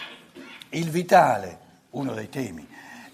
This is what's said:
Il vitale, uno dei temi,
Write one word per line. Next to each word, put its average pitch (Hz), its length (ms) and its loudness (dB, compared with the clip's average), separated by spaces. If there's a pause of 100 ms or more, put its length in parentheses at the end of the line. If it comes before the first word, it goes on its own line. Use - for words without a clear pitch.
(720)
Il 165 200 -4
vitale, 147 680 4 (320)
uno 131 220 -4
dei 110 160 -6
temi, 98 380 -8 (480)